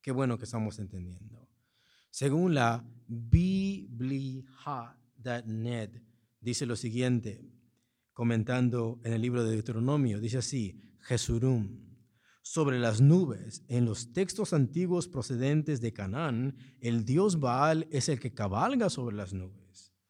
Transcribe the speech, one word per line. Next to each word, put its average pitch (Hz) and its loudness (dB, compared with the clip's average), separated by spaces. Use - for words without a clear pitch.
Qué 135 -6
bueno 123 0
que 117 -8
estamos 110 -4
entendiendo. 95 -12
Según 156 0
la 117 2
bibliha 131 -2
punto 120 -6
net, 110 -4
dice 123 -2
lo 120 -2
siguiente, 117 -2
comentando 120 0
en 113 0
el 110 0
libro 123 0
de 110 2
Deuteronomio, 113 0
dice 117 -2
así, 117 -4
Jesurum, 117 0
sobre 139 0
las 113 2
nubes, 139 4
en 120 2
los 113 -4
textos 190 -2
antiguos 170 2
procedentes 139 0
de 113 -4
Canaán, 123 -2
el 117 0
dios 170 2
Baal 143 2
es 143 0
el 123 0
que 113 -8
cabalga 170 0
sobre 120 -4
las 98 -8
nubes. - -12